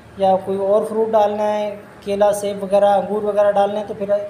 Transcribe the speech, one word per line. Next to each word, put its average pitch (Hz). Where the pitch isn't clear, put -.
या 190
कोई 196
और 202
फ्रूट 220
डालना 208
है, 208
केला, 202
सेब 202
वगैरह, 202
अंगूर 196
वगैरह 208
डालने 202
हैं, 208
तो 220
फिर 202